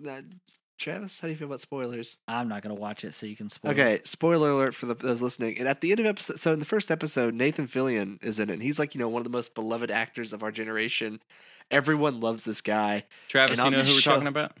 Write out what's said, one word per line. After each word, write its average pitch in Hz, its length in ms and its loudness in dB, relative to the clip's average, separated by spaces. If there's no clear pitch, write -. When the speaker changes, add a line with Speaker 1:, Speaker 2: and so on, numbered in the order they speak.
Speaker 1:
Uh, 135 140 -12
Travis, 185 420 -10
how 165 80 -6
do 160 40 -4
you 151 60 -8
feel 147 80 -8
about 139 140 -8
spoilers? 120 560 -8
Speaker 2:
I'm 117 220 -2
not 101 140 -6
gonna 107 120 -6
watch 104 300 -8
it, 104 100 -12
so - 120 -10
you 104 100 -10
can 104 120 -10
spoil - 240 -6
Speaker 1:
Okay, 135 220 6
Speaker 2:
it. - 140 -2
Speaker 1:
spoiler 160 420 4
alert 135 240 2
for - 120 -8
the, 120 80 -2
those 120 280 0
listening. 123 360 -2
And 127 100 0
at 139 120 0
the 165 120 2
end 220 80 4
of 220 60 2
episode, - 340 -2
so 165 120 4
in 156 60 2
the 151 60 -4
first 214 260 0
episode, 123 440 0
Nathan 135 340 0
Fillion 113 560 -2
is 107 140 -2
in 107 120 0
it. 92 40 -2
And 98 80 -6
he's, 143 160 -2
like, 151 160 -2
you 135 40 -6
know, 120 100 0
one 117 120 -2
of 117 40 -6
the 120 60 -8
most 120 240 -6
beloved 117 360 -4
actors 113 420 -4
of 107 100 -10
our 107 80 -4
generation. 110 680 -4
Everyone 143 500 4
loves 113 220 0
this 110 180 -6
guy. 104 440 0
Speaker 3:
Travis, 131 300 4
Speaker 1:
And - 0 -
Speaker 3:
you 127 80 4
Speaker 1:
on 135 60 4
Speaker 3:
know 135 60 4
Speaker 1:
this 135 100 4
Speaker 3:
who 143 60 6
we're 135 60 6
Speaker 1:
show 143 120 6
Speaker 3:
talking 139 140 4
about? 147 340 -2